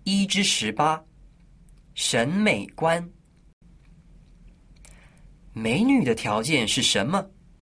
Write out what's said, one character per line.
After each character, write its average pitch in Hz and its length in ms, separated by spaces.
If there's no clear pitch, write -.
一 196 220
之 196 180
十 214 260
八， 156 320
审 - 340
美 190 460
观。 170 340
美 113 300
女 262 220
的 117 100
条 110 280
件 127 240
是 117 160
什 104 240
么？ 196 180